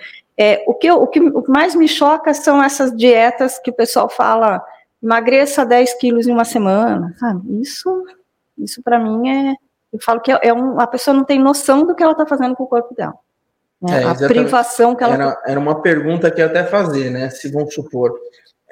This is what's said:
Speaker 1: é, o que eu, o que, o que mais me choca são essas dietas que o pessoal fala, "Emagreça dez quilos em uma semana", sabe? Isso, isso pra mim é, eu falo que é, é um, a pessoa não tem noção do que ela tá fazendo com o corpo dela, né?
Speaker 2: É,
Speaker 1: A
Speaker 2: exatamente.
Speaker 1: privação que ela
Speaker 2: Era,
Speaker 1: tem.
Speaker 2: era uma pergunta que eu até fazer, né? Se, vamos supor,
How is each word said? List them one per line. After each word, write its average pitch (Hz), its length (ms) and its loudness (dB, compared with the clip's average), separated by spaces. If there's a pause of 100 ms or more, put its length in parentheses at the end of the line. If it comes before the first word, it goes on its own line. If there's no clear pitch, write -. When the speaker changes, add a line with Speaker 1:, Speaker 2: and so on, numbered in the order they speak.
(360)
Speaker 1:
é, 214 320 2
o 339 60 0
que 330 140 0
eu, 349 140 6
o 269 60 4
que, 311 120 0
o 285 240 2
que 269 80 -2
mais 302 240 2
me 320 120 4
choca 302 460 2
são 285 300 2
essas 262 320 0
dietas 240 640 2
que - 100 -6
o 233 40 -6
pessoal - 360 0
fala, 220 540 0 (380)
"Emagreça 254 640 2
dez 240 300 2
quilos 233 320 0
em 240 60 2
uma 233 140 2
semana", 202 720 0
sabe? 202 420 -6
Isso, 370 420 -6 (540)
isso 208 240 -12
pra 240 160 0
mim 226 320 -2
é, 269 240 -2 (380)
eu 220 100 -10
falo 226 200 0
que 262 100 0
é, 262 100 2
é 233 120 4
um, 247 260 -2
a 240 80 2
pessoa 254 280 -2
não 277 80 2
tem 277 140 0
noção 277 480 2
do 339 80 0
que - 80 -4
ela 320 140 4
tá 311 100 0
fazendo 262 300 -2
com 262 80 -8
o 254 40 -8
corpo 240 280 -2
dela, 180 180 -8 (640)
né? 180 120 -4
Speaker 2:
É, 151 60 0
Speaker 1:
A 127 160 0
Speaker 2:
exatamente. 135 140 0 (120)
Speaker 1:
privação 240 560 0
que 240 80 -4
ela - 100 0
Speaker 2:
Era, 139 220 -2
Speaker 1:
tem. 127 160 -8
Speaker 2:
era 143 80 -2
uma 147 240 -2
pergunta 165 480 0
que 170 100 -4
eu 160 60 2
até 175 160 -2
fazer, 156 480 -2
né? 127 180 -6
Se, 139 220 -12
vamos 147 240 -6
supor, 123 360 -4 (600)